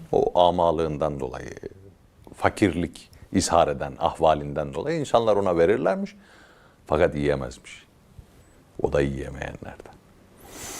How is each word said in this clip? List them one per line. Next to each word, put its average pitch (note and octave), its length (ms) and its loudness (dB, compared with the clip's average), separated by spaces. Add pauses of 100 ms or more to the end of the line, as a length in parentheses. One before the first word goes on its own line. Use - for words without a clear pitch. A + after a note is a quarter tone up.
(120)
O - 280 2
amalığından D#2+ 800 2
dolayı, C2 360 -10 (800)
fakirlik F2 760 -2 (200)
ishar E2+ 360 4
eden C#2+ 320 -4
ahvalinden D2 720 0
dolayı D#3 260 -4
insanlar A#2 360 2
ona F#2+ 220 2
verirlermiş. D3+ 580 2 (720)
Fakat D#2 280 2
yiyemezmiş. C#2+ 680 -4 (960)
O - 120 0
da D2 80 2
yiyemeyenlerden. - 920 -8 (840)